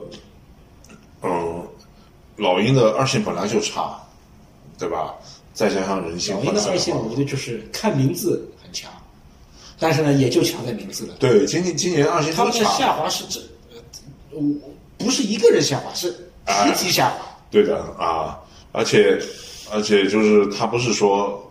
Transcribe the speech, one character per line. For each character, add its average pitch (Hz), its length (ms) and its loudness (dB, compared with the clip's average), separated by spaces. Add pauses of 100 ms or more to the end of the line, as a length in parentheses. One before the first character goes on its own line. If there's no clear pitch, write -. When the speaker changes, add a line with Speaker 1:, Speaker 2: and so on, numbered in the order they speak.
(1200)
Speaker 1:
嗯， 85 440 -4 (720)
老 92 240 2
鹰 120 160 4
的 113 220 6
二 131 100 2
线 117 160 0
本 87 100 -2
来 92 140 -2
就 110 140 2
差， - 360 -6 (800)
对 - 120 -6
吧？ 78 260 -6 (380)
再 104 160 0
加 95 160 -2
上 95 200 -4
人 85 140 -8
性 98 180 -4
涣 104 80 -4
散 - 80 0
的 - 60 0
话， - 0 -
Speaker 2:
老 - 0 -
鹰 - 60 -2
的 95 60 -2
二 175 60 0
线， 170 200 -2
我 113 120 -4
觉 113 60 -8
得 139 80 0
就 139 140 -4
是 120 340 -8
看 202 240 -2
名 135 180 2
字 - 320 -2 (160)
很 - 120 -20
强， - 180 -12 (880)
但 160 140 2
是 147 80 0
呢， 147 100 2
也 135 160 4
就 156 160 2
强 - 220 -4
在 120 80 -6
名 101 160 -10
字 - 160 -10
了。 92 120 -14
Speaker 1:
对， 117 280 6
今 175 180 0
年， 170 140 -2
今 180 140 0
年 147 140 4
二 165 160 2
线 151 100 0
就 156 60 -4
差。 240 60 2
Speaker 2:
他 240 60 2
们 233 100 -2
的 214 60 4
下 233 280 2
滑 151 140 -2
是 - 220 -6
这， - 100 -8 (920)
呃， 151 100 -8 (560)
不 208 120 -2
是 269 140 0
一 214 140 -2
个 226 140 6
人 170 100 4
下 139 180 0
滑， - 140 -12
是 175 180 -6
集 - 640 -2
体 185 160 -2
下 127 200 2
滑。 - 100 -6
Speaker 1:
哎， - 160 -16 (140)
对 104 120 6
的 85 180 0 (160)
啊， 80 400 -4 (360)
而 113 100 0
且， 98 340 4 (540)
而 107 100 -2
且 104 260 2
就 104 140 2
是 107 260 6
他 110 200 -2
不 120 100 -2
是 120 140 0
说 101 600 0